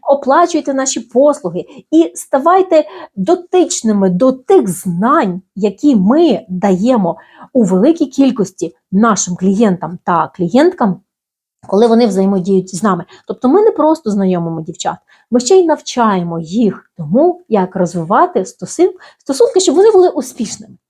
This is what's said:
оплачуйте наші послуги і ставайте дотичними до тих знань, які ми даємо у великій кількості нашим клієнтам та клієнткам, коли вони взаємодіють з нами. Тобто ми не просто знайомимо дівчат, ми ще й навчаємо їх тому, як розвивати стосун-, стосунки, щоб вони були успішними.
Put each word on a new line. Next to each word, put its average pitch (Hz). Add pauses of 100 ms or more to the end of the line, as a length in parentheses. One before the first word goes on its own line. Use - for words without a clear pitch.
оплачуйте 285
наші 269
послуги 240 (260)
і 330
ставайте 330 (300)
дотичними 226
до 254
тих 262
знань, 190 (140)
які 214
ми 240
даємо 190 (360)
у 247
великій 214
кількості 247 (160)
нашим 196
клієнтам 185
та 165
клієнткам, 233 (680)
коли 208
вони 226
взаємодіють 190
з 170
нами. 185 (220)
Тобто -
ми 359
не 427
просто 311
знайомимо 175
дівчат, 160 (360)
ми 240
ще 381
й 370
навчаємо 190
їх 185
тому, 277
як 190
розвивати 185
стосун-, 349 (240)
стосунки, 403
щоб 359
вони 415
були 359
успішними. - (160)